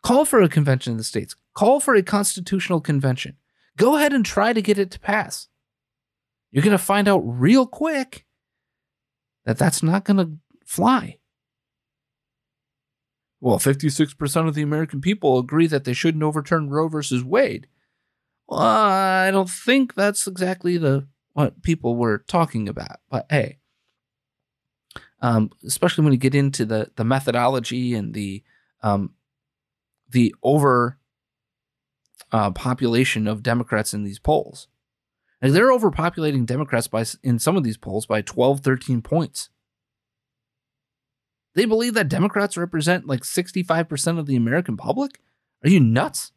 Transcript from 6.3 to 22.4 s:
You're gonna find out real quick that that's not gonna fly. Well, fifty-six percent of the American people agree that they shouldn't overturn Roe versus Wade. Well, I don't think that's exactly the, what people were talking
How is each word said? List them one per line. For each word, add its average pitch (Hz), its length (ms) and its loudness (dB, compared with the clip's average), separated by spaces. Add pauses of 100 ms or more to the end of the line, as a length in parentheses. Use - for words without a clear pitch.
You're 139 140 0
gonna 202 140 4
find 196 320 2
out 196 100 4
real 127 480 4
quick - 580 -6 (1160)
that 117 140 -2
that's - 260 0
not 185 220 0
gonna 190 260 2 (340)
fly. 220 540 0 (2250)
Well, - 180 2
fifty-six 143 540 0
percent 160 340 -2
of 147 80 -2
the 151 60 -4
American 151 400 -4
people 165 360 2
agree 147 300 2
that 143 160 -2
they 127 100 -4
shouldn't 160 300 0
overturn 151 460 -2
Roe 151 180 0
versus 143 360 -4
Wade. 139 440 -2 (800)
Well, - 140 -4
I 190 680 2
don't 190 200 0
think 254 440 0
that's 202 340 -2
exactly 185 500 -2
the, 139 300 0 (260)
what - 280 -2
people 147 340 -2
were 113 240 0
talking 131 500 -2